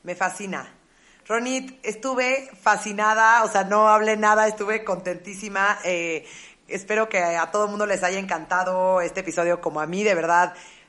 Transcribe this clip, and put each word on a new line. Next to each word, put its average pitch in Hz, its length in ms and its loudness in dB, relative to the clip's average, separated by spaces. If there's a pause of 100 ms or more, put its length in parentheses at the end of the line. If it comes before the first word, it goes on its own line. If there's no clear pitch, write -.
me 175 140 -10
fascina. 180 580 -6 (540)
Ronit, 254 560 -4
estuve 254 640 -2 (120)
fascinada, 220 840 4
o 208 40 0
sea, 196 160 2
no 208 240 4
hablé 214 280 4
nada, 214 320 4
estuve 214 340 -4
contentísima. 196 1040 -4
Eh, 170 400 -4 (440)
espero 214 400 -2
que 208 100 -2
a 170 320 0
todo 208 140 0
el 208 60 -2
mundo 208 160 -4
les 190 160 -2
haya 185 160 0
encantado 185 840 0
este 170 180 -6
episodio 175 400 -2
como 151 200 -4
a 151 60 -4
mí, 185 160 -4
de 208 120 2
verdad. 175 400 2 (340)